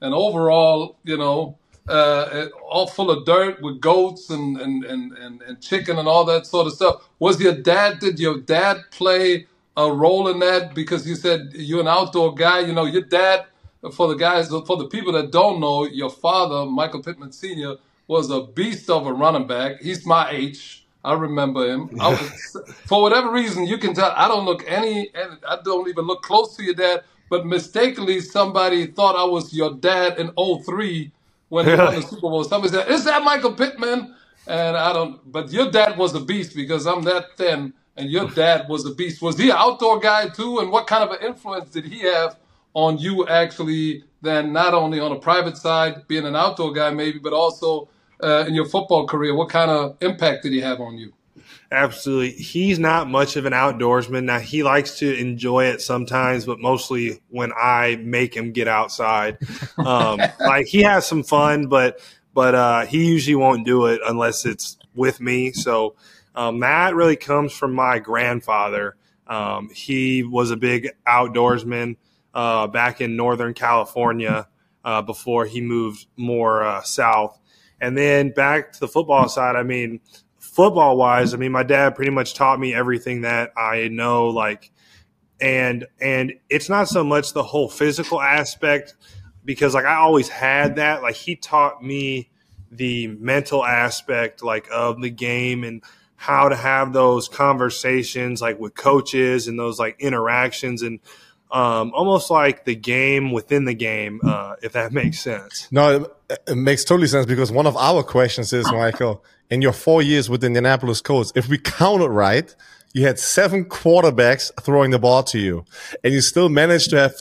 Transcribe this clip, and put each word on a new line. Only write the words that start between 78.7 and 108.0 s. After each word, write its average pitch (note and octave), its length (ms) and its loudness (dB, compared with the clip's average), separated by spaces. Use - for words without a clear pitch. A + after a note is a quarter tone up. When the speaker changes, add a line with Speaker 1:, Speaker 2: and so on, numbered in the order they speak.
Speaker 2:
to - 60 -20
the C3 80 -4
football C#3+ 400 2
side, B2 280 0
I B2 80 -2
mean, A#2+ 360 -6
football-wise, B2+ 960 4
I - 20 -6
mean, C3 140 -4
my B2+ 140 0
dad C#3 320 4
pretty C#3 160 -2
much B2+ 220 -2
taught C3+ 260 2
me B2+ 140 -4
everything B2 480 -2
that A#2 340 -2
I A2+ 320 -2
know, A#2 400 0
like, A2 420 -4
and, B2+ 460 -2
and C3 340 -2
it's D3 200 -2
not G3+ 180 2
so F3 160 0
much D3 300 0
the C#3+ 100 -2
whole C#3 260 -2
physical D3+ 520 -2
aspect C#3+ 720 0
because, C3+ 300 0
like, C3 100 2
I D3+ 120 2
always D#3+ 320 4
had C#3 480 0
that. D3+ 260 0
Like, A#2 140 -4
he - 180 -10
taught D3 480 0
me C3+ 480 -6
the A#2+ 380 -4
mental B2+ 560 -2
aspect, A#2+ 800 -2
like, A2 260 -4
of A#2 300 -4
the B2 100 -8
game B2 540 -4
and A2+ 180 -14
how C#3 340 2
to C#3 80 2
have C3 360 0
those B2+ 360 2
conversations, B2+ 1120 -2
like, A#2 200 -4
with G#2+ 160 -12
coaches B2+ 720 2
and A#2 100 -6
those, A#2 220 -6
like, A2+ 180 -4
interactions B2 840 -2
and, A#2 180 -8
um, A#2 440 0
almost F#3 360 0
like D3 340 2
the A#2+ 120 -2
game C3 560 0
within C#3 320 0
the B2 100 -2
game, A2 500 -6
uh, G2+ 380 -4
if A2+ 100 -10
that A#2 200 -4
makes D3 280 -2
sense. G2+ 500 -10
Speaker 3:
No, C#3+ 400 4
it, C3 100 -8
it B2 80 -2
makes C3 280 2
totally F3 240 4
sense C3 180 2
because A#2+ 240 0
one C#3+ 160 2
of C#3+ 100 2
our C#3+ 260 2